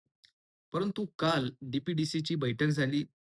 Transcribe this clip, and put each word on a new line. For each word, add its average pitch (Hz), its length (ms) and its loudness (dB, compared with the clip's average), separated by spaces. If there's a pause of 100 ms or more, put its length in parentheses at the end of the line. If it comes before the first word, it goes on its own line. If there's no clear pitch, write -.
(720)
परंतु 196 340 -2 (140)
काल 156 300 2 (120)
डीपीडीसीची 156 760 0
बैठक 131 300 0
झाली. 147 400 2 (160)